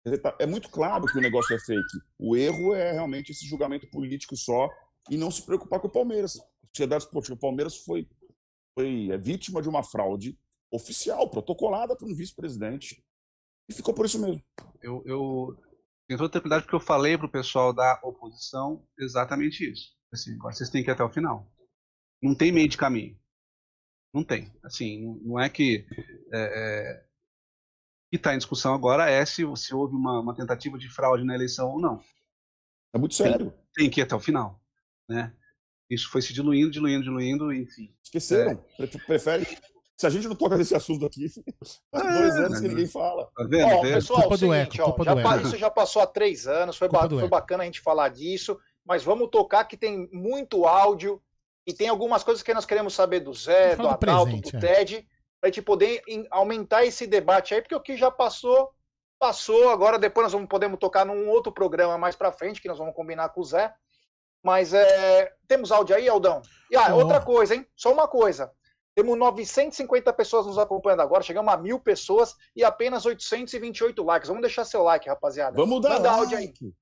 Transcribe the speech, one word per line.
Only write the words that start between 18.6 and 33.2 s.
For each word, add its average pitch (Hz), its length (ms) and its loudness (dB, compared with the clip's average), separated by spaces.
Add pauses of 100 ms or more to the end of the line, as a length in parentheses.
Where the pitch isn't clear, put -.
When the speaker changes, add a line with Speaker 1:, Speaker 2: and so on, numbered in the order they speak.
Speaker 2:
exatamente 135 720 -4
isso. - 200 -16 (240)
Assim, 117 220 -12
"Agora 113 200 -14
vocês 123 140 -10
têm 135 120 -4
que 120 80 -4
ir 127 40 0
até 123 100 -2
o 113 80 -2
final." 127 340 -6 (800)
Não 139 100 2
tem 165 200 2
meio 156 160 4
de - 80 -6
caminho. 123 420 -4 (960)
Não 151 100 -4
tem. 107 280 -8 (120)
Assim, 107 400 -10
não, 113 200 -12
não 120 160 -6
é 135 100 0
que, 117 360 -2 (480)
é, 113 60 -6 (640)
é, - 20 -20 (1040)
o - 40 -20
que 170 60 -4
tá 147 160 0
em 269 60 -2
discussão 135 340 -2
agora 135 360 2
é 135 160 4
se, 165 180 -6 (120)
se 127 180 -10
houve 135 220 -4
uma, 127 240 -2
uma 117 160 -6
tentativa 127 420 -8
de 127 120 -16
fraude 127 340 0
na 127 120 -4
eleição 127 340 -4
ou 147 100 -8
não. - 220 -2 (920)
Speaker 1:
É 117 40 -2
muito 147 180 -2
Speaker 2:
Tem, 202 160 2